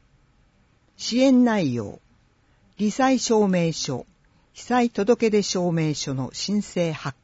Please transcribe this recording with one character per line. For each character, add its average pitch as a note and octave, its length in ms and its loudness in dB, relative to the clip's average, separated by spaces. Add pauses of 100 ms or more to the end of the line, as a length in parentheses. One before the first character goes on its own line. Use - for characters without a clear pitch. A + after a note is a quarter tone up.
(960)
支 - 240 -4
援 B3+ 240 6
内 G3+ 300 0
容、 A2 260 -8 (800)
罹 G#3 140 0
災 C4 280 2
証 G#3+ 280 2
明 F3 240 0
書、 - 340 -8 (480)
被 - 100 -20
災 A#3+ 260 0
届 A3+ 400 2
出 G#3 120 2
証 F3+ 300 -2
明 D#3+ 220 0
書 C#3 200 -6
の C3 200 -6
申 G3+ 280 -4
請 E3+ 300 -4
発 C#3 320 -10